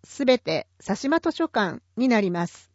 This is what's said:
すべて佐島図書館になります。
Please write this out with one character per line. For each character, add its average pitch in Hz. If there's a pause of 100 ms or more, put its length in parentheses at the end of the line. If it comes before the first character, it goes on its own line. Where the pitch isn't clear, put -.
す -
べ 254
て - (180)
佐 196
島 302
図 339
書 320
館 185 (140)
に 254
な 226
り 196
ま 170
す。 -